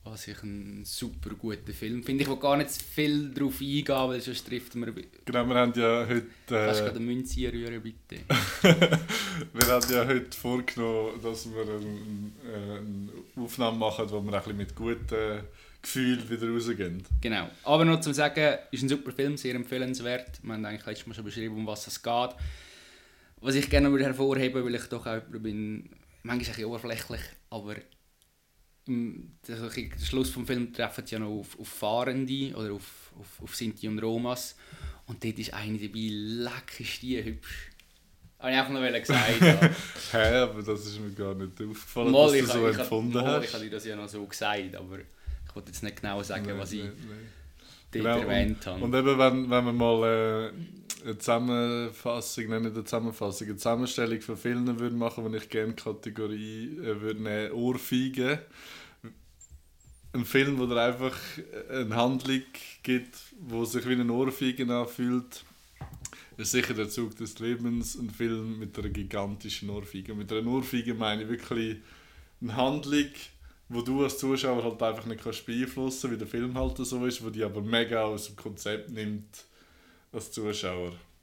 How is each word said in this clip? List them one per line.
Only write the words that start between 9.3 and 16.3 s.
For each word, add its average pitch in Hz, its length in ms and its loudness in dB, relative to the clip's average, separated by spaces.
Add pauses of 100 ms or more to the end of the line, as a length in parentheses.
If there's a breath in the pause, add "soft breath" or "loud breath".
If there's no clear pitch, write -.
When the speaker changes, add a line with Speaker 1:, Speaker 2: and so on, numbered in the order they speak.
Speaker 2:
Wir 113 140 6
haben 123 260 6
ja 120 140 6
heute 127 300 2
vorgenommen, 113 840 0
dass 113 300 -4
wir 110 100 -4
ein, 104 680 -6 (140)
äh, 104 320 -8
eine 104 680 -8
Aufnahme 117 320 0
machen, 110 320 0
wo 104 140 -2
wir 104 100 -2
ein 98 80 0
bisschen 104 160 -6
mit 101 180 -6
guten 110 680 -2 (420 loud breath)
Gefühlen 123 460 0
wieder 113 220 -2